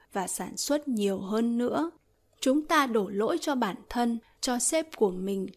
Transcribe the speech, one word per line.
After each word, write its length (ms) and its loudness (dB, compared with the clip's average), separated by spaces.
và 140 -2
sản 300 -6
xuất 320 -2
nhiều 300 0
hơn 400 0
nữa. 320 0
Chúng 220 4
ta 240 2
đổ 220 2
lỗi 320 0
cho 140 0
bản 220 0
thân, 300 0
cho 180 0
sếp 380 0
của 140 4
mình, 360 -2